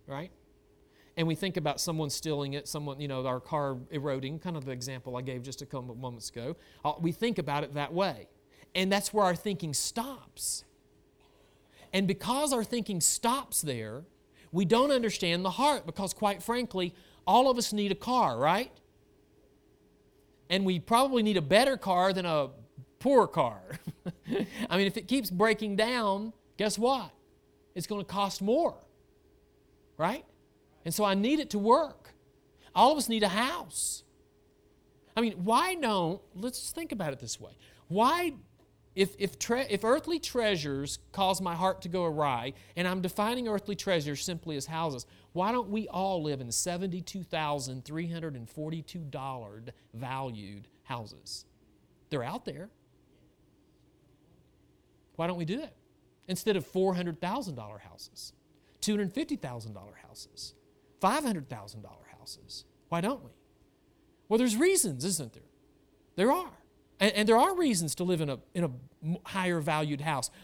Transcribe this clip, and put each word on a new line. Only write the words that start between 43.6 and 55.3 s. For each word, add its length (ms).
treasures 480
simply 320
as 120
houses, 380
why 180
don't 180
we 200
all 340
live 180
in 100
seventy-two 720
thousand 640
three 220
hundred 280
and 140
forty-two 600
dollar 540
valued 720
houses? 640
They're 140
out 220
there. 240
Why 100
don't 100